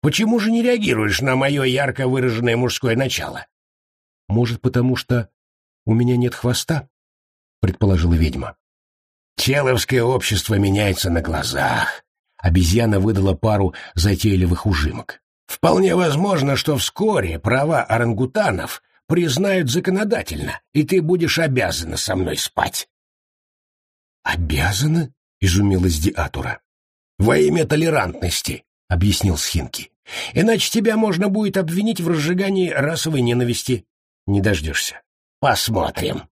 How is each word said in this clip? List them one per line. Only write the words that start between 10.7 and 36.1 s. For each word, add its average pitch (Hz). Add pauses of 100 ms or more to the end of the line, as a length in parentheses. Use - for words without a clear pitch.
на 85
глазах». 76 (340)
Обезьяна 92
выдала 98
пару 101 (200)
затейливых 92
ужимок. 76 (240)
«Вполне 180
возможно, 160
что -
вскоре 120
права 135
орангутанов 117 (240)
признают 170
законодательно, 180 (120)
и 151
ты 185
будешь 165
обязана 87
со 95
мной 85
спать». - (1300)
«Обязана?» 98 (280)
изумилась 92
Диатура. 73 (580)
«Во 110
имя 170
толерантности», 135 (240)
объяснил 92
Схинки. - (440)
«Иначе 226
тебя 220
можно 208
будет 202
обвинить 190
в 165
разжигании 180
расовой 147
ненависти». 120 (400)
«Не 101
дождёшься». 85 (380)
«Посмотрим». -